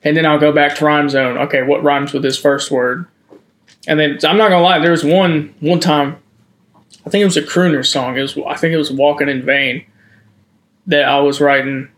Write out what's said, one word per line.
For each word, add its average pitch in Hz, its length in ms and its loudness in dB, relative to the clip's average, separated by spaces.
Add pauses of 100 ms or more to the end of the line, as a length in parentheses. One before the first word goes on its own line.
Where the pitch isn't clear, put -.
And 151 140 2
then 160 100 2
I'll 151 120 2
go 151 120 4
back 147 260 2
to 151 80 -2
Rhyme 147 260 2
Zone. 131 280 0
Okay, 139 240 -2
what 139 220 0
rhymes 143 280 0
with 135 120 -4
this 135 120 -2
first 143 360 -4
word? 127 340 -2 (800)
And 151 140 0
then, 147 240 0
I'm 160 120 2
not 214 140 4
gonna 175 140 4
lie, 180 160 2
there 170 100 2
was 160 140 0
one, 165 560 0
one 165 180 0
time, 151 380 0 (920)
I - 40 -10
think 202 120 0
it 202 40 2
was 175 100 0
a 151 60 -2
crooner 165 440 0
song. 127 320 -4
It 135 40 -4
was, 139 140 -8 (120)
I 143 80 -6
think 165 180 -2
it 165 40 0
was 143 120 -2
Walking 143 380 0
in 131 140 -4
Vain 135 420 -2 (1040)
that 147 160 2
I 139 160 2
was 143 200 0
writing 135 580 0